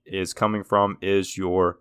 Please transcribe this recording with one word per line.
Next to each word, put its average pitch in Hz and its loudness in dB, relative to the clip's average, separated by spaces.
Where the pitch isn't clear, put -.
is 92 -6
coming 107 0
from, 101 0
is 98 0
your 90 0